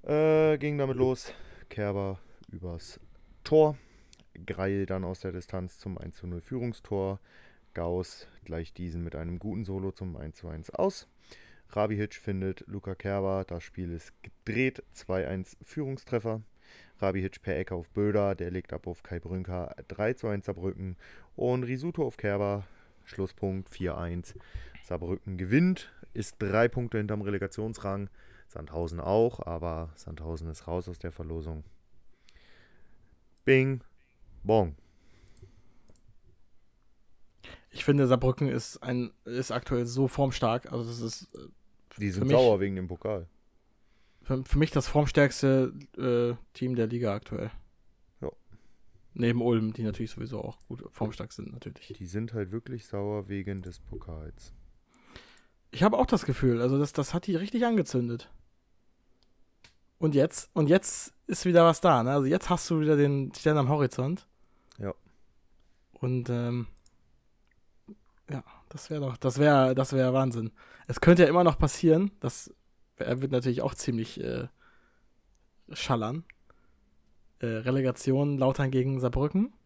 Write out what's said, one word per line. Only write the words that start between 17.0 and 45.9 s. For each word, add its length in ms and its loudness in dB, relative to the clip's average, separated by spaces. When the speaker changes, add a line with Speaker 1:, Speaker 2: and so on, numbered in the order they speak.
Speaker 1:
per 160 -4
Ecke 180 -4
auf 160 -8
Böder. 440 2
Der 160 -6
legt 220 -8
ab 140 -8
auf 160 -10
Kai 180 -8
Brünker. 540 -6
Drei 260 -2
zu 120 -8
eins 200 -4
Saarbrücken. 500 -6
Und 260 0
Risotto 420 -4
auf 120 -6
Kerber. 480 0
Schlusspunkt 680 -6
vier 260 -4
eins. 380 -6
Saarbrücken 560 -6
gewinnt. 540 2
Ist 280 -8
drei 280 2
Punkte 300 -4
hinterm 240 -2
Relegationsrang. 880 -4
Sandhausen 520 -6
auch, 400 2
aber 540 -6
Sandhausen 560 -10
ist 180 -14
raus 180 -4
aus 120 -12
der 120 -10
Verlosung. 540 -10
Bing, 360 4
bong. 340 4
Speaker 2:
Ich 160 -12
finde, 200 6
Saarbrücken 420 2
ist 340 -4
ein, 280 -4
ist 280 -6
aktuell 340 -2
so 200 0
formstark. 640 0
Also 140 -4
das 160 -10
ist, 340 -10
äh, 140 -18
Speaker 1:
Die 120 -2
Speaker 2:
für 100 -2
Speaker 1:
sind 100 0
Speaker 2:
mich 80 6
Speaker 1:
sauer 240 8
wegen 160 0
dem 120 -6
Pokal. 380 -6
Speaker 2:
für, 220 -4
für 140 0
mich 120 4
das 160 0
formstärkste, 840 4